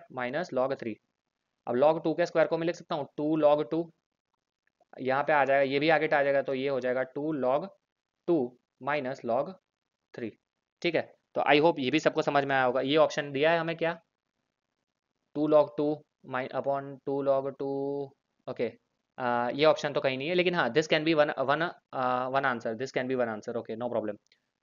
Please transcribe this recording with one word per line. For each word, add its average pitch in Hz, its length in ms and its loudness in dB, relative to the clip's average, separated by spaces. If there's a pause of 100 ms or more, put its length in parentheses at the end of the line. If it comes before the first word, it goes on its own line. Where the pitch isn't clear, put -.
(180)
minus 131 360 -6
log 127 160 0
three। 117 240 -8 (720)
अब 123 60 -2
log 156 300 2
टू 165 100 0
के 170 120 0
स्क्वायर 160 220 2
को 165 100 -2
मैं 165 80 -2
लिख 165 100 -2
सकता 170 180 -10
हूँ 147 120 -4 (100)
टू 156 240 0
log 151 300 4
टू, 165 200 -4 (1120)
यहाँ 131 220 0
पे 156 100 0
आ 143 120 4
जाएगा, 135 280 2
ये 143 60 2
भी 147 100 0
आगे 156 180 4
आ 151 160 2
जाएगा, 139 200 2
तो 139 120 -4
ये 131 140 -2
हो 139 120 -2
जाएगा 127 220 -2
टू 143 380 -6
log 135 280 0 (580)
टू 143 320 0 (240)
minus 135 420 -4
log 120 200 0 (720)
three, 117 160 -8 (520)
ठीक 170 120 0
है। 127 200 -2 (200)
तो - 60 -2
I 147 200 6
hope 165 180 4
ये 127 120 -2
भी 151 80 2
सबको 151 240 0
समझ 143 220 2
में 135 120 0
आया 131 80 2
होगा। 127 160 2
ये 135 160 0
ऑप्शन 147 360 2
दिया 143 180 2
है 170 80 4
हमें 165 180 -4
क्या, 165 240 -4 (1300)
टू 151 140 0
log 151 280 6
टू 147 280 -2 (260)
mi-, 131 180 -4
upon 139 580 -4
टू 139 180 -2
log 135 340 0
टू, 139 100 -4 (800)
ओके, 127 240 -4 (460)
अ, 123 360 0
ये 143 100 2
ऑप्शन 147 280 4
तो 139 80 -2
कहीं 131 180 0
नहीं 139 100 -6
है, 180 60 -2
लेकिन 180 200 2
हाँ, 147 160 2
this 156 180 2
can 156 160 2
be 165 100 2
one, 147 240 2
one, 147 320 0 (220)
अ, 127 360 -2
one 135 160 0
answer, 120 280 -2
this 127 200 -8
can - 160 -2
be 131 80 0
one 120 120 0
answer, 110 280 -6
okay, 113 260 -8
no 120 100 -4
problem, 107 240 -2 (460)